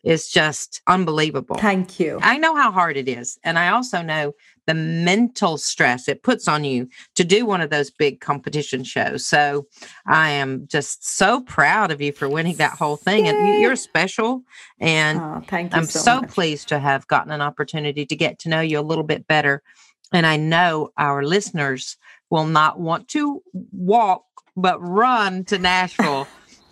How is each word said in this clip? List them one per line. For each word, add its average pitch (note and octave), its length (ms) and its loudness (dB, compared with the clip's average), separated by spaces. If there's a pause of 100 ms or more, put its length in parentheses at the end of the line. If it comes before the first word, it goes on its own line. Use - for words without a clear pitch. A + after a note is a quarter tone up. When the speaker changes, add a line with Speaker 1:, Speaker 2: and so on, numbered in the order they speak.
Speaker 1:
is D#3+ 260 0
just - 580 -2
unbelievable. D#3 720 0
Speaker 2:
Thank G3 440 -2
you. D#3 220 -2
Speaker 1:
I B3 160 4
know D#4+ 180 2
how C4 140 2
hard E3+ 260 0
it C3 120 -4
is. A#2+ 360 -8
And E3 140 0
I F3 100 2
also G#3+ 340 -2
know D#3 320 -4 (320)
the D#3+ 80 2
mental E3+ 840 0
stress B2+ 480 0
it C3+ 160 -4
puts B3 240 0
on D3+ 180 0
you B2+ 240 -2 (280)
to F3+ 80 4
do G3+ 200 4
one G3 160 0
of D3+ 100 -2
those D3 200 0
big C#3+ 300 -2
competition C#3 640 -4
shows. B2+ 420 -4
So C#3+ 400 0 (400)
I D#3 240 4
am C3+ 380 -4
just - 400 -4
so A3+ 340 2
proud F3 480 2
of C#3+ 100 -6
you C#3+ 120 -4
for C#3+ 160 -4
winning D#3+ 280 -2
that D3 220 0
whole D3+ 180 -2
thing. G#3 300 2
And G#4 200 0
you, G#3 80 4
Speaker 2:
Yay. G#4 80 4
Speaker 1:
you're B3+ 140 2
special. A#3 680 -2 (360)
And D#3 420 2
Speaker 2:
Oh, D#3 260 -8
thank F3 260 -6
you E3+ 60 2
Speaker 1:
I'm D#3+ 80 0
Speaker 2:
so D#3 140 -4
Speaker 1:
so B3 200 2
Speaker 2:
much. A#3+ 100 -10
Speaker 1:
pleased D#3 380 -2
to D3+ 100 0
have C#3 300 0
gotten D3 240 0
an D3+ 80 -4
opportunity D3 680 -4
to D#3 100 -4
get D#3 240 -2
to - 80 -8
know D#3+ 120 2
you D#3 180 0
a D3+ 40 -2
little D#3+ 220 -2
bit D3+ 220 -4
better. D3 360 2 (500)
And E3 140 4
I D#3 100 4
know D#3+ 600 2
our C#3+ 280 0
listeners D3 720 -2 (340)
will D#3 160 0
not D#3 320 2
want E3 300 -4
to D4 340 -4 (300)
walk, F#3+ 520 2 (320)
but F#3 240 0
run F#3+ 680 0
to G3+ 120 -2
Nashville F3+ 760 0
Speaker 2:
<laughs> - 60 -20 (320)